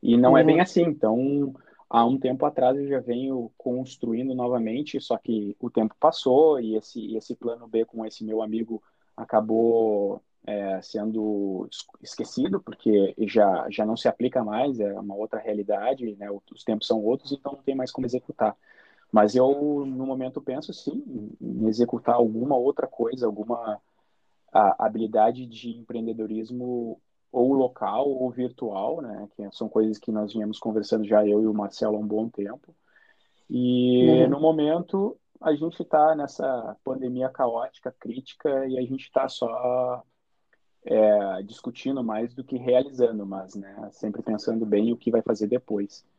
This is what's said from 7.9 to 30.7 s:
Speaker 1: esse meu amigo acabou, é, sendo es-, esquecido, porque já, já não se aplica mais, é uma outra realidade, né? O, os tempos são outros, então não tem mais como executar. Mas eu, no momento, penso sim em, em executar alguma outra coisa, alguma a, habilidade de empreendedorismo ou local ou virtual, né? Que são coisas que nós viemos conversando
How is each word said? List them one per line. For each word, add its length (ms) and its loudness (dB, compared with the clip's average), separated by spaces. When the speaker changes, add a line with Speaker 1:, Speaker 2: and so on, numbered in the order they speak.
Speaker 1:
esse 180 -12
meu 180 -4
amigo 400 -6
acabou, 1040 2
é, 360 -6
sendo 920 -4
es-, 140 -16
esquecido, 600 -4
porque 580 2
já, 500 4
já 160 -2
não 120 -2
se 100 0
aplica 360 0
mais, 360 -2
é 200 -2
uma 160 -10
outra 240 -6
realidade, 760 -2
né? 140 -12
O, 120 -8
os 100 -20
tempos 240 -2
são 160 0
outros, 280 -2
então 220 -8
não 100 -18
tem 120 -2
mais 160 -6
como 160 -6
executar. 480 -4
Mas 240 6
eu, 500 2
no 200 -6
momento, 360 -6
penso 320 -8
sim 300 -8
em, 220 -4
em 40 4
executar 480 2
alguma 420 2
outra 300 0
coisa, 380 -4
alguma 540 -4
a, 340 4
habilidade 600 0
de 320 -14
empreendedorismo 1200 -6
ou 220 4
local 560 0
ou 220 -2
virtual, 680 -4
né? 340 -12
Que 160 -10
são 160 -8
coisas 300 2
que 140 -8
nós 220 -4
viemos 260 -6
conversando 460 -2